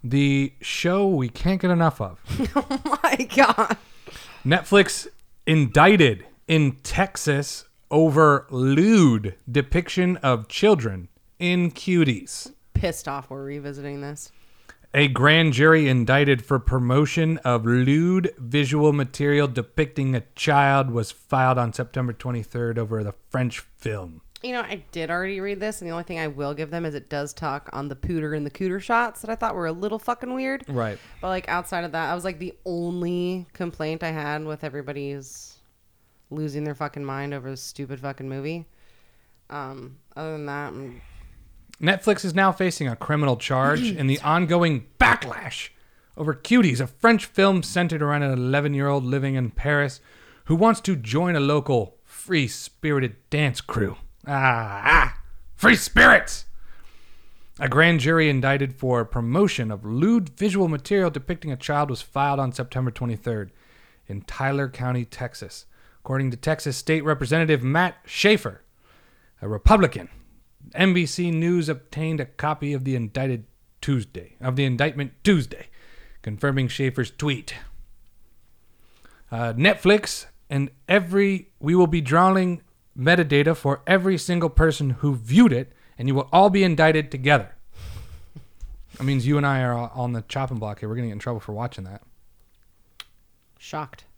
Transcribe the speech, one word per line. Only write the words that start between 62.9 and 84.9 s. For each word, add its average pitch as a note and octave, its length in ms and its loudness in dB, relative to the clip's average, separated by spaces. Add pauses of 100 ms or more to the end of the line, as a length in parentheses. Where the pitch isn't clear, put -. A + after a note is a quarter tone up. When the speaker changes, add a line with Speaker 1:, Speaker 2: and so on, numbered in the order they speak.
Speaker 1:
twenty-third A2 640 -6 (540)
in G2 160 -10
Tyler C#3 480 -4
County, B2+ 340 -4
Texas. - 600 -14 (360)
According C3 280 -4
to A#2+ 80 -10
Texas D#3 360 -4
State D#3+ 300 -2
Representative D3+ 580 2
Matt D#3+ 340 0 (100)
Schaefer, - 560 0 (800)
a G2+ 60 -6
Republican, B2 600 2 (640)
N F#3 200 4
B F3 100 2
C F3 260 -4
News E3 380 0
obtained D#3 500 -6
a C#3 60 -4
copy D3 480 -6
of C3 120 -4
the C3 120 -2
indicted A#2+ 480 -4 (380)
Tuesday, A#2+ 580 -4
of B2+ 160 -4
the C#3 80 0
indictment C3+ 480 -2 (100)
Tuesday, F3 440 2 (560)
confirming C3 460 -2
Schaefer's C3 420 -4
tweet. C3+ 460 -6 (1700)
Uh, A#2 220 -4
Netflix G3 760 2 (200)
and C#3 220 -2 (180)
every, F#3+ 640 2 (100)
we D#3 140 0
will F3+ 120 8
be E3 140 0
drawing F3 640 2 (340)
metadata D3+ 600 4
for C#3 320 -2
every F#3 280 2
single E3+ 320 0
person D3+ 420 2